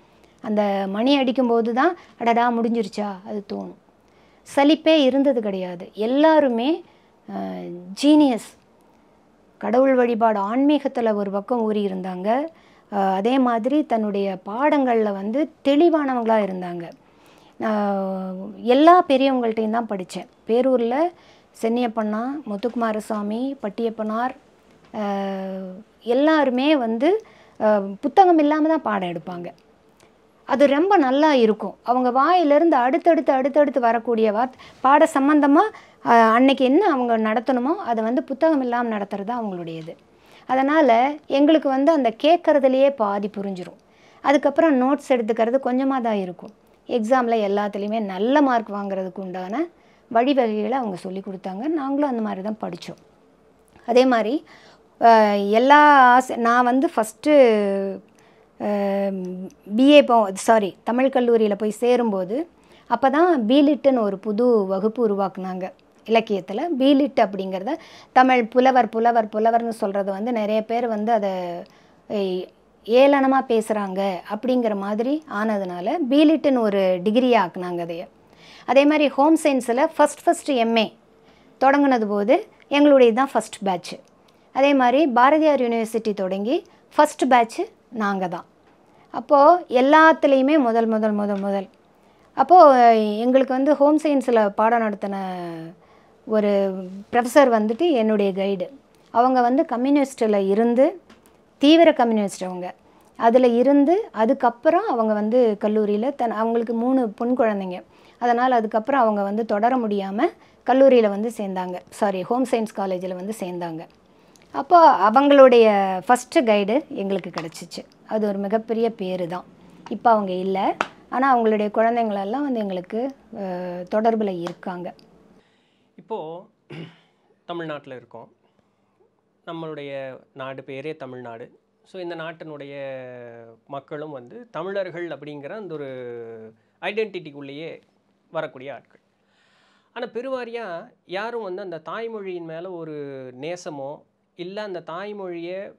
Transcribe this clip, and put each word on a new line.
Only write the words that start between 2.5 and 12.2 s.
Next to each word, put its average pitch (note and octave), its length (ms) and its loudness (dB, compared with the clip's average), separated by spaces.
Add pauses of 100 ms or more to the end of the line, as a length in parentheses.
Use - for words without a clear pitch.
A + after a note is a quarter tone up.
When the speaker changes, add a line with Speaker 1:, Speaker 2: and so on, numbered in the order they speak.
Speaker 1:
முடிஞ்சிருச்சா?" A3+ 640 -4 (100)
அது G#3 280 -12
தோணும். F#3+ 220 -12 (800)
சலிப்பே D#4 480 4
இருந்தது C4 380 2
கிடையாது. F#3 520 -8
எல்லாருமே, C#4 920 2 (460)
அ, G3 40 -14 (720)
ஜீனியஸ். C#4+ 540 2 (1000)
கடவுள் B3+ 380 2
வழிபாடு, A3+ 600 0
ஆன்மீகத்துல C4+ 580 0
ஒரு G3+ 180 -4
பக்கம் G3+ 300 -4
ஊறி G#3+ 240 -2
இருந்தாங்க. F#3+ 600 -4 (480)